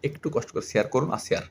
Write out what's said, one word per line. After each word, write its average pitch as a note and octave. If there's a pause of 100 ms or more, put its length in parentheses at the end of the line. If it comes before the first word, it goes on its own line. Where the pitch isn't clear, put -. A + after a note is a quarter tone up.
একটু -
কষ্ট B2
করে -
শেয়ার -
করুন C3+
আর A2+
শেয়ার -